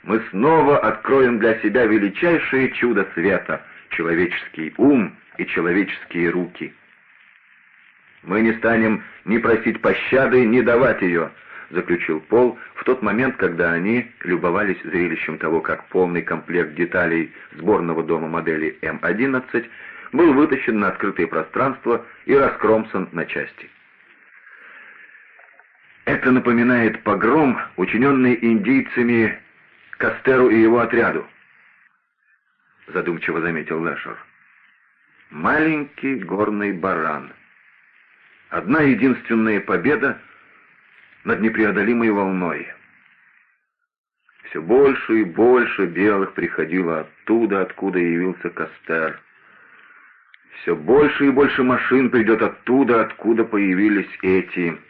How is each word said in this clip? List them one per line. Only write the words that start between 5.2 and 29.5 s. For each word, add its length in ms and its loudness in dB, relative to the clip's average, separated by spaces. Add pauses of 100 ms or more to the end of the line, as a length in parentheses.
и 100 -6
человеческие 840 -2
руки». 440 -8 (1500)
«Мы 200 0
не 120 4
станем 480 0 (220)
ни 140 0
просить 420 0
пощады, 640 2
ни 160 4
давать 400 2
её», 300 0 (400)
заключил 500 -2
Пол 380 2 (160)
в 100 -16
тот 180 0
момент, 340 -2
когда 360 -2
они 380 -2 (140)
любовались 580 -2
зрелищем 560 -4
того, 220 -2
как 280 -8
полный 340 0
комплект 520 -4
деталей 580 -2 (200)
сборного 500 -2
дома 260 -4
модели 540 -4
М 200 -8
одиннадцать 680 -4 (420)
был 220 6
вытащен 460 2
на 80 0
открытое 380 -4
пространство 800 -4 (220)
и 80 2
раскромсан 760 2
на 120 -6
части. 460 -10 (2250)
«Это 260 0
напоминает 720 2
погром, 560 2 (180)
учинённый 640 2
индейцами 1000 0 (580)